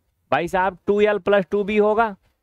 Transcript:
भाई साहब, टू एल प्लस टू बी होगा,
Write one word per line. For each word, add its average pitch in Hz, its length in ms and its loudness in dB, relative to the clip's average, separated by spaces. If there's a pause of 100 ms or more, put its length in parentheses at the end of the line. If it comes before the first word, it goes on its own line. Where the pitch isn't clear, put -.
(320)
भाई 156 160 -2
साहब, 185 380 -2
टू 202 160 0
एल 208 180 2
प्लस 202 300 0
टू 202 140 -2
बी 208 140 -4
होगा, 214 360 0 (280)